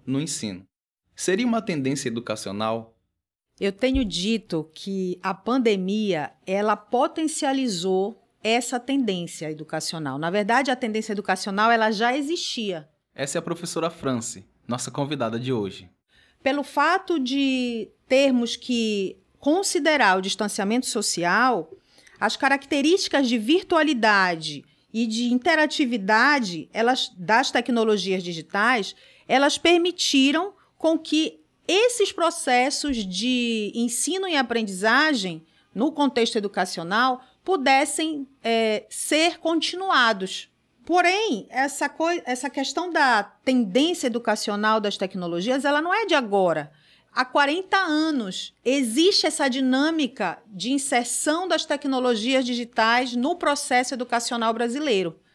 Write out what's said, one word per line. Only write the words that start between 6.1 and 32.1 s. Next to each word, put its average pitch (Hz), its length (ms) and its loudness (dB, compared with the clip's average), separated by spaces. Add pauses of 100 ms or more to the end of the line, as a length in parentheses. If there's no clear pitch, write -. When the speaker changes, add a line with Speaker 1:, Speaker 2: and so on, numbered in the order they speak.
Speaker 2:
ela 208 300 0
potencializou 247 1500 -2 (200)
essa 240 360 0
tendência 196 720 -2
educacional. 156 680 -6
Na 160 100 -2
verdade, 214 420 2
a 254 60 0
tendência 220 360 -4
educacional, 202 580 0
ela 220 200 4
já 233 240 0
existia. 247 720 -4 (280)
Speaker 1:
Essa 139 240 -4
é - 20 -4
a - 20 -6
professora 170 460 -4
Franci, 127 560 -6 (220)
nossa 123 240 -6
convidada 135 480 -4
de 127 140 -4
hoje. 95 360 -4 (540)
Speaker 2:
Pelo 269 220 0
fato 339 560 0
de 254 680 -2 (200)
termos 262 480 4
que 220 600 -2 (220)
considerar 294 800 2
o - 20 -2
distanciamento 208 640 -2
social, 196 840 0 (480)
as 220 180 -2
características 285 920 2
de 240 100 2
virtualidade 214 1300 2 (280)
e 226 140 -2
de 233 260 -2
interatividade, 247 1400 2
elas, 240 440 0
das 214 360 2
tecnologias 214 680 0
digitais, 196 760 -2 (320)
elas 277 280 4
permitiram 339 960 2 (240)
com 320 220 2
que 311 400 -2 (300)
esses 415 420 2